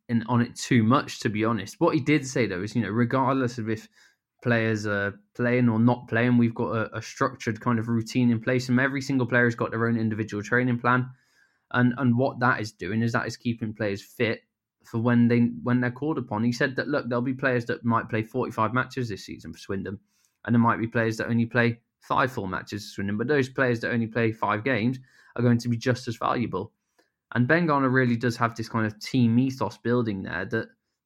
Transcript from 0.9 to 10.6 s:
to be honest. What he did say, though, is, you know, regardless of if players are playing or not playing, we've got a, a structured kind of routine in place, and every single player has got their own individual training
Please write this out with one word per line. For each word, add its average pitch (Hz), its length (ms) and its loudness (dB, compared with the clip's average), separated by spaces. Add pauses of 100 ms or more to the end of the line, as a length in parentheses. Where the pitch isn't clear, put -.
to - 80 0
be 107 160 -2
honest. 110 360 -4
What 160 140 4
he 156 60 2
did 143 260 0
say, 127 200 0
though, 92 160 -4
is, 107 120 -6
you 120 80 0
know, 98 80 -2
regardless 127 680 0
of 107 100 -6
if 110 200 -6 (540)
players 113 440 0
are 101 280 -2 (200)
playing 123 340 2
or 113 100 2
not 120 300 4
playing, 120 300 2
we've 117 160 4
got 117 220 -2
a, 107 220 -4
a 110 40 -10
structured 120 580 -4
kind 120 180 0
of 110 100 -4
routine 117 420 2
in 113 100 2
place, 127 280 -2
and 123 120 4
every 135 200 0
single 131 260 0
player 123 180 4
has 120 100 2
got 117 160 -4
their 113 160 -2
own 117 100 2
individual 107 460 -2
training 120 360 0